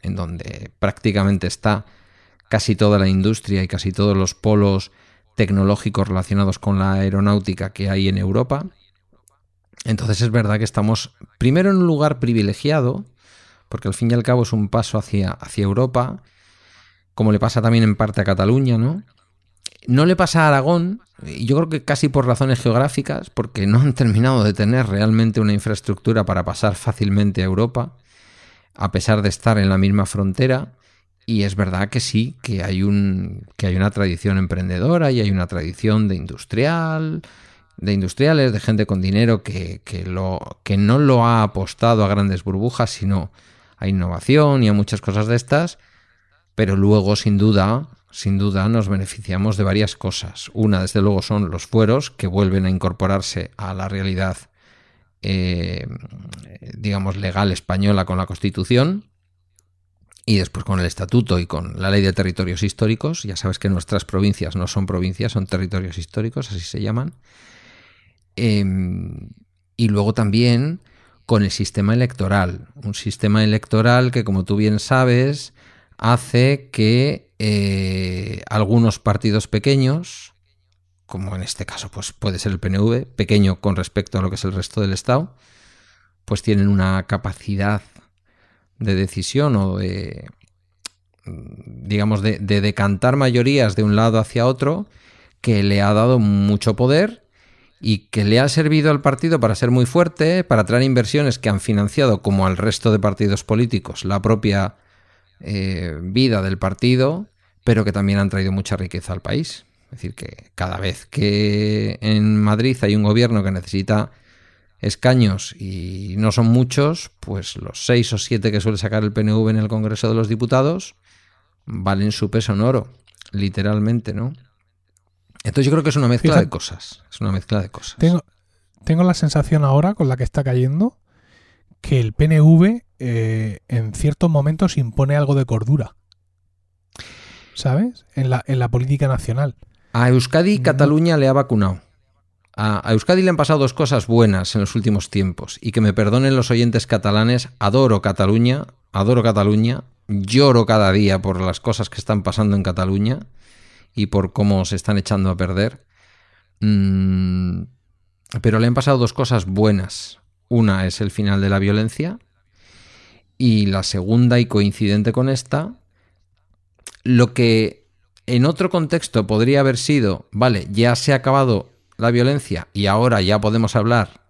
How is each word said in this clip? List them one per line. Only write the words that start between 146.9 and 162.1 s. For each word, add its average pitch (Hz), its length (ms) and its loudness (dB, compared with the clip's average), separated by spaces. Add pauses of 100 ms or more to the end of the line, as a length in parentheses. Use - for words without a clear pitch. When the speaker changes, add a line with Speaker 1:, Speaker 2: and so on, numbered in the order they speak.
Speaker 1:
adoro 110 460 2
Cataluña, 110 640 0 (240)
adoro 110 320 2
Cataluña, 107 640 2 (220)
lloro 117 600 4
cada 107 240 4
día 98 280 4
por 92 220 -2
las 92 180 -2
cosas 113 300 -4
que - 80 -20
están 107 240 -2
pasando 101 340 0
en 98 60 0
Cataluña 95 600 -2 (760)
y 104 100 -2
por 95 280 -2
cómo 101 320 2
se 98 100 -4
están 101 240 -2
echando 95 320 0
a 87 60 -4
perder. 95 460 -2 (760)
Mm, 95 1040 2 (760)
pero 110 180 2
le 117 80 2
han 120 80 0
pasado 135 240 2
dos 117 140 0
cosas 120 340 -2
buenas. 101 720 -2 (280)
Una 104 380 2
es 90 160 -4
el 101 80 -2
final 98 320 0
de 98 80 0
la 98 80 2
violencia 110 600 -2 (1200)